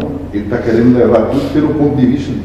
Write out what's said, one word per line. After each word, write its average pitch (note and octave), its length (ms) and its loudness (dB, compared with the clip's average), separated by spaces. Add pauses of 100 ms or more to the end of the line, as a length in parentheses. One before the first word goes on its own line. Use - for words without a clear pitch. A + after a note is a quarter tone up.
(320)
ele G#2 160 -6
tá A#2+ 100 -4
querendo A#2+ 380 2
levar A2 300 4
tudo - 260 -2
pelo D3+ 220 0
ponto C#3+ 220 0
de B2 100 2
vista - 260 0 (120)